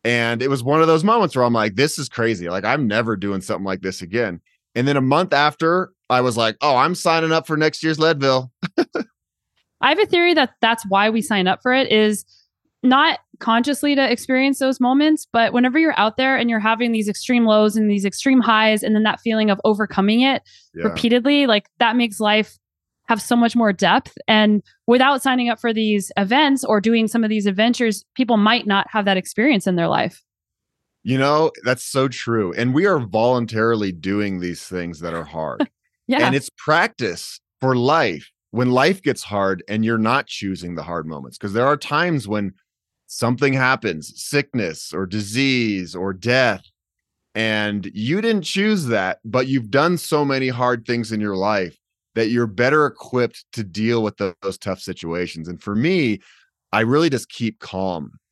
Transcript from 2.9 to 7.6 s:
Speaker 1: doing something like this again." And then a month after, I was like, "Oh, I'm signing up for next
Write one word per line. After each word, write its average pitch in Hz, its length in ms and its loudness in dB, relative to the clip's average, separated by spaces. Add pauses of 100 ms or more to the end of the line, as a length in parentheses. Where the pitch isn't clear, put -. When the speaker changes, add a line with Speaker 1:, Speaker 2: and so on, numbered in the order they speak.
Speaker 1:
doing 95 260 -4
something 98 240 -6
like 95 160 -6
this 92 180 -6
again." 95 400 -4 (360)
And 123 100 0
then 143 100 2
a 139 60 2
month 151 320 0
after, 160 580 0 (160)
I 127 140 2
was 123 140 0
like, 113 260 0
"Oh, 139 140 2
I'm 147 180 2
signing 165 380 0
up 160 140 0
for 156 100 -4
next 156 260 -2